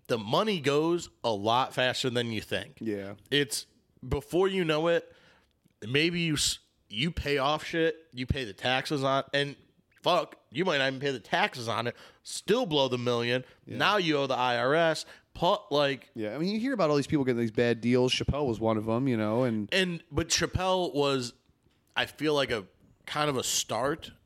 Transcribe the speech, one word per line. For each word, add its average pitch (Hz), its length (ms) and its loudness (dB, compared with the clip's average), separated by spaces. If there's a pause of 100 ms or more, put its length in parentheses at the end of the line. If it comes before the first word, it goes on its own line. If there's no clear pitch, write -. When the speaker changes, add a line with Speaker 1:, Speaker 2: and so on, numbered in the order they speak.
Speaker 1:
the 120 120 0
money 170 400 0
goes 156 500 0 (140)
a 117 80 2
lot 110 420 2
faster 127 380 0
than 117 200 -2
you 107 80 -4
think. 98 400 -6
Speaker 2:
Yeah. 101 340 -6 (180)
Speaker 1:
It's, 143 340 -2 (420)
before 156 400 0
you 190 160 0
know 156 260 0
it, 170 220 0 (680)
maybe 156 380 0
you 165 160 0
s-, - 240 -2 (300)
you 123 200 -2
pay 143 300 -2
off 147 260 0
shit, 165 300 0 (180)
you 123 140 -8
pay 135 160 -2
the 98 100 -8
taxes 135 500 -2
on, 135 200 0 (100)
and 143 220 -2 (480)
fuck, 165 320 0 (160)
you 131 120 -2
might 170 140 2
not 135 120 2
even 135 100 -6
pay 139 100 -2
the 127 100 -4
taxes 170 480 -2
on 113 200 -2
it, 117 80 -6 (260)
still - 460 -2
blow 143 200 2
the 123 120 -2
million. 120 440 0 (220)
Speaker 2:
Yeah. - 120 -10
Speaker 1:
Now 185 200 4
you 160 200 2
owe 139 100 0
the 127 80 0
I 123 220 2
R 127 180 2
S. 165 300 2 (280)
Pu-, 185 240 2 (140)
like 139 420 0
Speaker 2:
Yeah, 107 220 -6
I - 20 -6
mean, 180 160 -2
you 220 60 -2
hear 262 140 -2
about 175 180 2
all 147 60 4
these 135 100 0
people 143 180 0
getting 120 160 2
these 117 80 0
bad 120 320 2
deals. 123 320 4
Chappelle 143 320 0
was 113 140 -2
one 110 180 2
of 107 100 -2
'em, 120 200 0
you 120 100 2
know, 107 260 0
and 110 300 0
Speaker 1:
And, 180 380 0
but 156 180 -2
Chappelle 180 640 0
was, 135 400 0 (600)
I 123 100 2
feel 147 300 -2
like, 135 160 0
a 107 120 -2 (440)
kind 151 200 -2
of 135 100 -2
a 110 60 -2
start - 680 -4 (140)